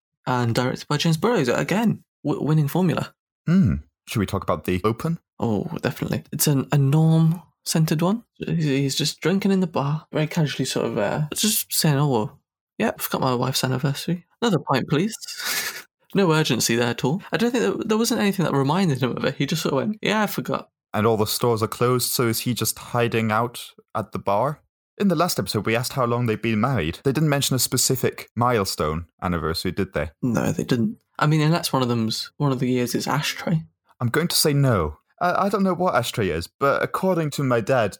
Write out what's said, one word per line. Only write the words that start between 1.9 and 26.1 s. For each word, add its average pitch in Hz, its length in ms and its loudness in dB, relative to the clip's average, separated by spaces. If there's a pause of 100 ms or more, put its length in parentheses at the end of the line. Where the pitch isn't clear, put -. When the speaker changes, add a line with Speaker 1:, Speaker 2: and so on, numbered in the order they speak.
Speaker 1:
W-, - 180 -2
winning 147 280 2
formula. 160 440 0 (340)
Speaker 2:
Hmm. 156 260 4 (340)
Should - 120 -2
we 95 80 2
talk 95 160 -4
about 80 200 -2
the 92 220 0
open? 160 340 -2 (200)
Speaker 1:
Oh, 208 300 -2 (120)
definitely. - 500 -2
It's 147 160 -2
an, 139 240 2
a 156 60 4
norm-centered 160 1200 2
one. 202 220 0 (140)
He's, 165 260 -4
he's 139 320 0
just 151 240 -4
drinking 196 320 0
in 190 80 0
the 185 80 0
bar, 147 460 -4
very 151 140 0
casually 143 360 -2
sort 127 220 -2
of, 117 120 -4
uh, 117 260 -2 (100)
just - 400 -2
saying, 147 240 4
"Oh, 147 100 4
well, 113 320 0 (380)
yeah, 214 200 0
I - 40 -14
forgot - 200 -4
my 131 140 2
wife's 131 280 0
anniversary. 139 640 -2 (160)
Another 233 180 2
pint, - 280 0
please." 185 340 0
<laughs> - 640 -8 (280)
No 185 180 4
urgency 139 460 2
there 120 140 2
at - 120 -4
all. 156 180 0 (120)
I - 40 0
don't 233 140 0
think 233 120 0
that, - 260 -2
there 214 80 2
wasn't 226 240 0
anything 196 240 0
that - 80 0
reminded 139 500 2
him 123 140 -2
of - 80 -2
it. - 100 -2
He 139 100 -2
just 160 180 -2
sort - 100 -2
of 139 40 0
went, 120 240 -2
"Yeah, 214 200 0
I 202 60 0
forgot." - 420 -6 (240)
Speaker 2:
And 104 120 0
all 113 120 4
the 104 100 0
stores 117 340 0
are 110 60 0
closed, 123 420 0
so 120 200 0
is 110 120 -2
he 123 120 -2
just - 260 -4
hiding 113 540 0
out 120 400 -4 (200)
at 110 200 -6
the - 60 -6
bar? 117 420 -2 (360)
In 202 120 2
the 170 60 2
last 175 240 0
episode, 101 260 -4
we 113 100 0
asked 120 180 -4
how 131 120 0
long 120 220 0